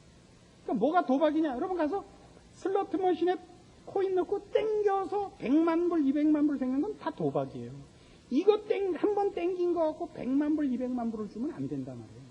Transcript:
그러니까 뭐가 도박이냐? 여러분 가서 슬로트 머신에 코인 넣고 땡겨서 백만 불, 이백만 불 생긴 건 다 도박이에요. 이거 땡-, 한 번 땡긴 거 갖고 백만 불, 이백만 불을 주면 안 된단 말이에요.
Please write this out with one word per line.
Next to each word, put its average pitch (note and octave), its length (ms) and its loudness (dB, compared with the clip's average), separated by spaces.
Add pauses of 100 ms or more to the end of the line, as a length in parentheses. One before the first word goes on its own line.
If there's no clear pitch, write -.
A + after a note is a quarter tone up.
(640)
그러니까 C#4+ 160 -2
뭐가 D#4+ 260 2
도박이냐? D4+ 500 2
여러분 F4+ 220 -4
가서 E4+ 260 -2 (520)
슬로트 G4 420 -2
머신에 F#4 400 2 (480)
코인 F#4+ 300 -2
넣고 G4 360 -2
땡겨서 G4+ 840 0
백만 E4 520 2
불, D#4+ 180 2
이백만 D4+ 400 4
불 C#4+ 100 0
생긴 C4 240 -2
건 G#4+ 160 -4
다 - 140 -6
도박이에요. C3+ 600 -4 (580)
이거 G4+ 340 4
땡-, F#4+ 320 0
한 G4+ 180 2
번 G4+ 200 0
땡긴 F4 400 0
거 E4 140 2
갖고 D#4+ 260 -4
백만 D4 420 0
불, D4 160 0
이백만 A#3+ 400 -2
불을 G#3+ 180 -6
주면 C4 220 -6
안 C#3 160 -6
된단 C3 320 -8
말이에요. A2 320 -18